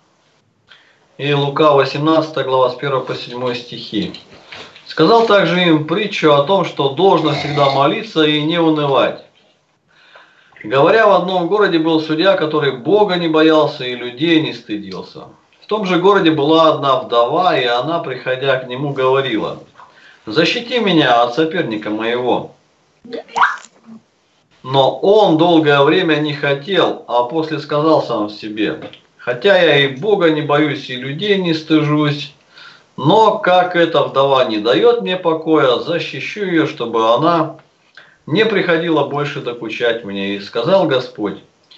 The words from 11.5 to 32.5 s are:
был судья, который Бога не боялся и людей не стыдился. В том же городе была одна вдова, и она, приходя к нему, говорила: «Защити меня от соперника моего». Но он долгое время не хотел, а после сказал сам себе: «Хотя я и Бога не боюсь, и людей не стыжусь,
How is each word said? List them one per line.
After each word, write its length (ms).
был 220
судья, 340
который 440
Бога 380
не 120
боялся 560
и 100
людей 460
не 120
стыдился. 760
В 60
том 180
же 160
городе 320
была 420
одна 260
вдова, 560
и 100
она, 340
приходя 580
к 80
нему, 260
говорила: 680
«Защити 540
меня 420
от 120
соперника 560
моего». 640
Но 360
он 400
долгое 460
время 320
не 180
хотел, 720
а 180
после 340
сказал 440
сам 260
себе: 600
«Хотя 400
я 280
и 120
Бога 340
не 120
боюсь, 480
и 60
людей 420
не 160
стыжусь, 800